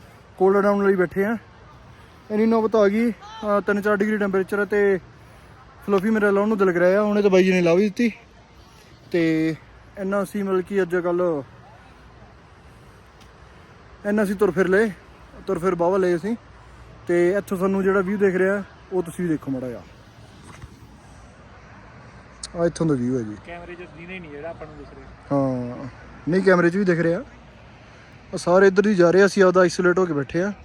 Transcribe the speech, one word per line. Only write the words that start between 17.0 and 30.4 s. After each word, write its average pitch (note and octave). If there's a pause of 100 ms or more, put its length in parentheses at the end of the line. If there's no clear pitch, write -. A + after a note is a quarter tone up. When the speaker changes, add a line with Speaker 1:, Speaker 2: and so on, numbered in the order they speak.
Speaker 1:
ਤੇ F3 (100)
ਇੱਥੋਂ G3
ਸਾਨੂੰ G3
ਜਿਹੜਾ F#3+
ਵਿਊ F#3+
ਦਿਖ F#3+
ਰਿਹਾ G3 (300)
ਉਹ F3+
ਤੁਸੀਂ E3+
ਵੀ E3+
ਦੇਖੋ C#3+
ਮਾੜਾ B2+
ਜਿਹਾ, G#2+ (2750)
ਆਹ E3+
ਇੱਥੋਂ E3
ਦਾ D3
ਵਿਊ B2
ਹੈ A#2
ਜੀ। G#2+ (100)
Speaker 2:
ਕੈਮਰੇ F3
'ਚ F3
ਦਿਖਦਾ E3+
ਹੀ F#3+
ਨਹੀਂ E3
ਜਿਹੜਾ D3
ਆਪਾਂ D#3+
ਨੂੰ D3+
ਦਿਖ C#3
ਰਿਹਾ। C3+ (260)
Speaker 1:
ਹਾਂ, C3 (400)
ਨਹੀਂ F#3
ਕੈਮਰੇ F3
'ਚ F3
ਵੀ G3+
ਦਿਖ E3+
ਰਿਹਾ। E3
ਆਹ -
ਸਾਰੇ F#3
ਇੱਧਰ F#3+
ਦੀ G#3
ਜਾ F3
ਰਹੇ F#3
ਆ, G3+
ਅਸੀਂ G3
ਆਪਦਾ F#3
ਆਈਸੋਲੇਟ F3+
ਹੋ F#3
ਕੇ E3
ਬੈਠੇ C#3+